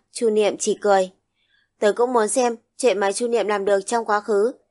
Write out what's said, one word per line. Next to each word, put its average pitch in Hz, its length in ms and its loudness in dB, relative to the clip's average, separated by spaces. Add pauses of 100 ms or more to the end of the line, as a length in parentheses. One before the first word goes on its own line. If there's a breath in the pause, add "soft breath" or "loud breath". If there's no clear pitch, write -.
(120)
Chu 233 180 -2
Niệm 214 280 0
chỉ 202 240 -4
cười. 190 300 2 (680)
"Tớ 208 160 2
cũng 247 180 0
muốn 220 140 2
xem 240 280 0 (220)
chuyện 208 220 2
mà 196 120 0
Chu 233 160 -4
Niệm 226 200 0
làm 208 180 -2
được 202 140 2
trong 226 260 -4
quá 208 140 0
khứ 208 320 0 (200)